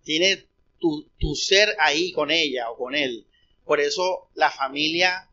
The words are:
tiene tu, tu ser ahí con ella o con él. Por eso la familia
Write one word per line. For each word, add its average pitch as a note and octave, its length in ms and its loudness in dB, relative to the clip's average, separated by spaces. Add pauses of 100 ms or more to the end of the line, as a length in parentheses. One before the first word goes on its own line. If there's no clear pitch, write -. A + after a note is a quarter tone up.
tiene F3+ 420 0 (360)
tu, D3+ 260 -2 (100)
tu D3 180 -2
ser G3+ 340 2 (100)
ahí D#3 320 2
con D3+ 180 -2
ella C3+ 420 0
o A2+ 60 -12
con B2+ 160 -8
él. C3 320 -4 (380)
Por D3+ 160 0
eso D3+ 540 -2
la D3+ 180 2
familia D#3 800 -2